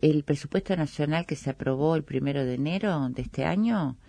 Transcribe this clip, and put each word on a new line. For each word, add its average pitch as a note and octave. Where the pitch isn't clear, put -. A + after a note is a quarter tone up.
el D3+
presupuesto F3+
nacional D#3
que D3+
se -
aprobó C3+
el D3+
primero C#3
de B2
enero D#3
de B2
este C3+
año, F3+